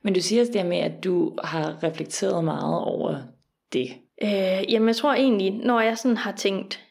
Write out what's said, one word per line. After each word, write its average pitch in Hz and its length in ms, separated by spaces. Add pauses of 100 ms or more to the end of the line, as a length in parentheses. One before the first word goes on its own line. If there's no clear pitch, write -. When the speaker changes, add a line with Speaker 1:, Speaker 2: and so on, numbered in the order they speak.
Speaker 1:
Men 202 120
du 180 60
siger 214 220
også 233 100
det 208 80
her 180 80
med, 175 100
at 160 260
du 180 400
har 160 380
reflekteret 165 600
meget 156 400
over - 320 (560)
det. 127 160 (340)
Speaker 2:
Øh, 190 500
jamen, 226 160
jeg 226 80
tror 277 180
egentlig, 214 360
når 226 300
jeg 226 180
sådan 240 180
har 202 160
tænkt 196 580